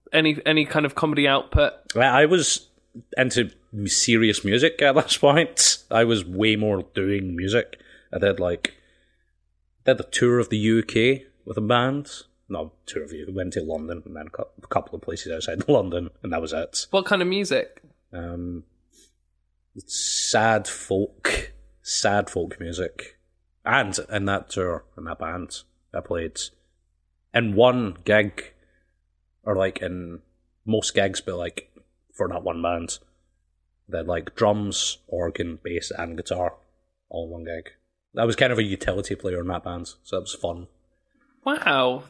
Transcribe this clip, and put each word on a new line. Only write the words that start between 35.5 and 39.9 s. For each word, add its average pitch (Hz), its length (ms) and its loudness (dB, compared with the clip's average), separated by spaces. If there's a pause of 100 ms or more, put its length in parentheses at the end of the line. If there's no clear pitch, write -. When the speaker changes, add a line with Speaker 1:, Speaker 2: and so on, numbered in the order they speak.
Speaker 2:
bass, 87 340 -6
and 85 200 -8
guitar, 90 380 -4 (540)
all 85 160 -8
in 82 60 -12
one 85 140 -12
gig. 82 260 -10 (480)
I 113 80 2
was 117 100 0
kind 127 160 4
of 113 60 0
a 113 40 2
utility 95 520 -4
player 90 260 -6
in 87 60 -6
that 87 180 -6
band, 87 240 -10 (140)